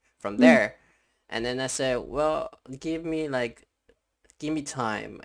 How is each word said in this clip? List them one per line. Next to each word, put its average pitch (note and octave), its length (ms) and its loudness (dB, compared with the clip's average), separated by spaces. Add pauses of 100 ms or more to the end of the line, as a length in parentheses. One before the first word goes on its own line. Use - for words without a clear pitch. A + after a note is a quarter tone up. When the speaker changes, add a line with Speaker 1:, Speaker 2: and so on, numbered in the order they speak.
(200)
Speaker 1:
from G2+ 180 -4
Speaker 2:
Mm. B3 220 8
Speaker 1:
there." G#2 160 -2 (540)
And A2+ 160 -4
then B2+ 140 -2
I C3 80 -2
said, C3 300 0 (100)
"Well, D3+ 420 0 (300)
give E3 240 -4
me, D#3 240 -2
like, B2 400 -2 (720)
give D3+ 140 -2
me D3 80 -2
time." G#2+ 640 -4